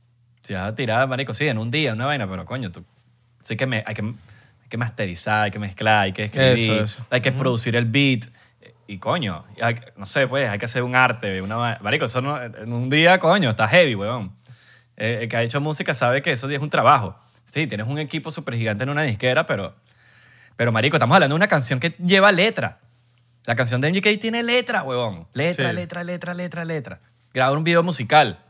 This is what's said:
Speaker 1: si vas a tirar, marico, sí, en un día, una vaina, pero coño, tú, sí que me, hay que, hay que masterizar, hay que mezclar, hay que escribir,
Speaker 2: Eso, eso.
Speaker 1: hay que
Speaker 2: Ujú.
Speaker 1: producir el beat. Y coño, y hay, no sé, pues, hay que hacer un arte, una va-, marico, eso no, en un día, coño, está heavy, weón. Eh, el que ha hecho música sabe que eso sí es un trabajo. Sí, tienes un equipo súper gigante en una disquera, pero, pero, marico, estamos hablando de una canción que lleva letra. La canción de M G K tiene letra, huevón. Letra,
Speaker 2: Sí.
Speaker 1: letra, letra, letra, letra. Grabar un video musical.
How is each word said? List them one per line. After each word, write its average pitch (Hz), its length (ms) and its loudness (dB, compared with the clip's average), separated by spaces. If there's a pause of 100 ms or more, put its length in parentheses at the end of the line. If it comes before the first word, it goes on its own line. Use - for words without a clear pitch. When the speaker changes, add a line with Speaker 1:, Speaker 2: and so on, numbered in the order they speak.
(420)
Speaker 1:
si 101 120 -10
vas 92 140 -4
a 110 80 -6
tirar, 123 320 0
marico, 127 260 -4
sí, 147 140 -2
en 110 100 -2
un 117 140 -4
día, 143 220 0
una 120 120 -4
vaina, 131 220 -2
pero 92 160 -8
coño, 113 260 -8
tú, 82 140 -18 (580)
sí 113 140 -6
que 131 100 -2
me, 113 180 -2
hay 110 120 -8
que, 107 60 -6
hay - 680 -12
que 113 100 -8
masterizar, 107 640 -2
hay 104 80 0
que 104 80 -8
mezclar, 104 460 0
hay 98 80 -2
que 107 120 -6
escribir, 117 500 2
Speaker 2:
Eso, 107 100 0
eso. 110 260 -8
Speaker 1:
hay 127 100 2
que 131 100 0
Speaker 2:
Ujú. 131 100 -2
Speaker 1:
producir 120 340 0
el 120 120 2
beat. 127 400 2 (600)
Y 98 120 -12
coño, 107 460 -4 (120)
y 113 60 -6
hay, 117 120 2 (220)
no 98 100 -12
sé, 139 220 0
pues, 131 200 0
hay 101 100 -2
que 117 60 -6
hacer 123 200 -2
un 123 100 -2
arte, 117 480 2
una 107 140 -4
va-, 120 260 -2
marico, 135 220 0
eso 123 180 -2
no, 139 180 -6
en 117 320 -10
un 123 160 -4
día, 165 300 6
coño, 180 320 4
está 107 160 2
heavy, 147 300 4
weón. 101 360 -4 (640)
Eh, 110 260 -4
el 117 60 -6
que 117 80 -4
ha 117 60 2
hecho 123 180 -2
música 151 340 -2
sabe 127 280 2
que 127 100 -2
eso 127 160 -4
sí 147 60 -4
es 131 60 -4
un 147 100 -6
trabajo. 120 480 4 (260)
Sí, 156 220 -4
tienes 107 200 -6
un 139 120 -4
equipo 156 320 -6
súper 139 260 -8
gigante 110 280 -2
en 135 60 -4
una 147 120 -2
disquera, 127 440 0
pero, 98 280 -4 (840)
pero, 117 160 2
marico, 139 240 2
estamos 120 180 4
hablando 151 200 6
de - 20 0
una 202 120 2
canción 139 320 0
que 170 100 -2 (140)
lleva 196 280 6
letra. 180 480 -2 (640)
La 120 120 -2
canción 123 240 0
de 147 80 2
M 190 100 0
G 196 40 0
K 214 180 2
tiene 233 220 -2
letra, 233 400 0
huevón. 117 520 -4
Letra, 143 360 0
Speaker 2:
Sí. - 60 -2
Speaker 1:
letra, 175 260 -8
letra, 175 320 -8
letra, 170 300 -8
letra. 160 360 -8 (320)
Grabar 131 260 2
un 160 60 -2
video 170 180 6
musical. 143 680 2